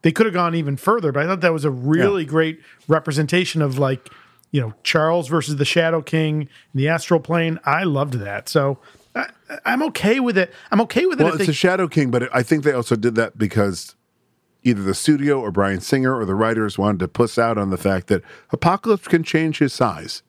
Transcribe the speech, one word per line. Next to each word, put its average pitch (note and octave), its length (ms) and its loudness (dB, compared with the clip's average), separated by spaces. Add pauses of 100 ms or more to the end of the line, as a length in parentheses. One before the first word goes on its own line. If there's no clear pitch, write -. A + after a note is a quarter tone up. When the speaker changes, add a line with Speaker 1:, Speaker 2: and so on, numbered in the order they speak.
Speaker 1:
they E3 100 4
could A3 140 2
have F#3+ 80 -4
gone F3 200 0
even C#3+ 220 -2
further, F#3 360 0
but C#3+ 100 0
I D#3+ 40 0
thought F#3 160 -2
that E3+ 100 2
was D3+ 120 -4
a D3+ 60 2
really E3 540 0
Speaker 2:
Yeah. C#3+ 40 -12
Speaker 1:
great D#3+ 320 -2 (280)
representation D#3 720 0
of, C3+ 160 -2
like, C3+ 300 -2 (420)
you C#3+ 100 0
know, A2 220 -6
Charles D#3+ 460 0
versus D3+ 280 -2
the C#3 80 0
Shadow E3 380 0
King D#3 400 -2
in C#3 60 -10 (260)
the C#3 140 0
astral E3 320 0
plane. E3 440 -2
I D#3 200 0
loved C#3+ 300 0
that. G2+ 340 -8
So C#3 300 0 (360)
I, B3+ 120 -6 (380)
I'm B3+ 200 0
okay B3+ 360 0
with A#3 180 2
it. F3+ 140 0 (200)
I'm G#3 100 4
okay B3 240 0
with D#4+ 140 0
it D#3 40 6
Speaker 2:
Well, E3+ 100 2
Speaker 1:
if D#3 60 -2
Speaker 2:
it's F#3+ 80 2
Speaker 1:
they D#3 40 0
Speaker 2:
a - 20 0
Shadow F#3 340 2
King, C#3+ 220 2
but B2 240 -2
I B2+ 80 4
think D3+ 220 2
they D3 80 4
also B2 240 0
did A2+ 200 0
that A2+ 220 0
because G2+ 560 -2 (720)
either A2 180 2
the F#2+ 120 0
studio C#3+ 460 0
or G#2+ 100 -6
Bryan G2 300 0
Singer C3 360 0
or A2+ 80 -2
the F#2+ 100 -2
writers A2 440 0
wanted G2+ 220 2
to F2+ 80 -2
puss - 300 0
out A#2 200 2
on G2 120 -2
the F#2 60 -2
fact F#2+ 320 -2
that F#2+ 140 0 (280)
Apocalypse G3 560 0
can E3 160 2
change D#3+ 360 -2
his C#3 140 2
size. D#2+ 560 -4